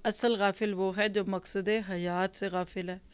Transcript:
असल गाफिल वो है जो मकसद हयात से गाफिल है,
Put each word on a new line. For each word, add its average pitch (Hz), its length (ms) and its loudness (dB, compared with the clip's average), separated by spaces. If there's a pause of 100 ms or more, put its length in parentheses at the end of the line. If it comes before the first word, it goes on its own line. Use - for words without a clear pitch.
असल 233 300 2
गाफिल 202 380 2
वो 190 180 2
है 208 180 2
जो 202 160 2
मकसद 190 440 -2 (160)
हयात 180 500 0
से 196 140 -4
गाफिल 180 400 -4
है, 180 100 -8 (140)